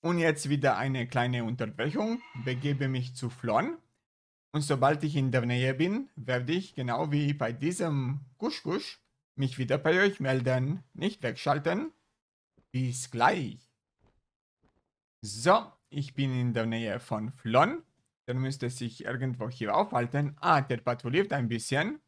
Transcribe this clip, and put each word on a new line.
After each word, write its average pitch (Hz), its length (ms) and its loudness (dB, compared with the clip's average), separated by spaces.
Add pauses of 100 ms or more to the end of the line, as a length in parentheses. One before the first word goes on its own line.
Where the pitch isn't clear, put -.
Und 170 180 0
jetzt 156 300 2
wieder 139 280 2
eine 123 320 -2
kleine 123 360 0
Unterbrechung. 151 760 -2 (220)
Begebe 135 440 -2
mich 127 280 -4
zu 120 140 -6
Flon. 143 480 0 (760)
Und 151 80 0
sobald 143 420 2
ich 147 140 0
in 131 160 2
der 123 120 2
Nähe 123 300 2
bin, 190 400 0
werde 127 380 -2
ich, 185 220 -2
genau 131 360 -2
wie 147 220 2
bei 123 200 -2
diesem 143 680 -2 (180)
Kusch 302 240 -4
Kusch, - 380 -4 (340)
mich 135 240 -2
wieder 127 200 0
bei 165 240 4
euch 202 180 4
melden. 131 720 0
Nicht 202 300 -4
wegschalten. 151 680 -2 (800)
Bis 127 400 -4
gleich. 131 480 2 (1600)
So, 120 500 2 (160)
ich 143 260 -8
bin 135 240 0
in 123 140 2
der 113 140 0
Nähe 113 340 -2
von 110 320 -6
Flon. 160 500 2 (460)
Der 123 60 -4
müsste 131 360 -4
sich - 340 -10
irgendwo 123 440 -4
hier 110 260 -2
aufhalten. 143 680 0
Ah, 160 200 4
der 131 160 -2
patrouilliert 123 560 -2
ein 123 160 0
bisschen. 143 600 -2